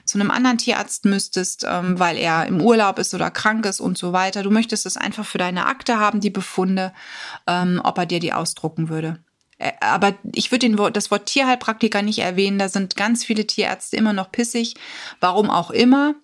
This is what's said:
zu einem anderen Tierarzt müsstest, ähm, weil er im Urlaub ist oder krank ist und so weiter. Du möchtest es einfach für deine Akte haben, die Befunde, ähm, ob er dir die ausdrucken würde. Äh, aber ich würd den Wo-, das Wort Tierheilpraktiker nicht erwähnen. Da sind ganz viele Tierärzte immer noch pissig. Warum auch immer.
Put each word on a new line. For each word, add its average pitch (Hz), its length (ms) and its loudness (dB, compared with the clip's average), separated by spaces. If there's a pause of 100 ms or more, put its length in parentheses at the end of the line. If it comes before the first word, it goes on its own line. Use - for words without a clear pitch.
zu - 120 -2
einem 202 140 0
anderen 247 260 2
Tierarzt - 480 -2
müsstest, 196 640 0
ähm, 180 300 0
weil 170 180 2
er 165 300 0
im 175 140 0
Urlaub 214 360 4
ist 185 160 -4
oder 165 160 -2
krank 220 380 0
ist 190 120 -2
und 180 160 -2
so 180 160 -4
weiter. 190 300 0
Du 196 80 -2
möchtest 226 380 2
es - 100 -6
einfach - 260 -4
für - 140 -6
deine 180 300 0
Akte 247 320 0
haben, 208 200 2
die 190 120 2
Befunde, 190 640 -2 (520)
ähm, 180 380 2
ob - 160 0
er 170 80 0
dir 170 120 -2
die 170 140 -2
ausdrucken 160 560 -4
würde. 160 300 -4 (400)
Äh, - 200 -4
aber 165 340 2 (200)
ich - 180 -4
würd 247 100 2
den 220 160 4
Wo-, 208 140 2
das 208 180 -4
Wort 202 160 -2
Tierheilpraktiker 233 760 0
nicht 214 160 -2
erwähnen. 196 400 0
Da 190 100 0
sind 190 260 -4
ganz 226 300 0
viele 214 220 0
Tierärzte - 500 -2
immer 214 160 2
noch 190 180 -4
pissig. 233 440 -2 (440)
Warum 185 300 2
auch 170 220 0
immer. 277 420 4 (100)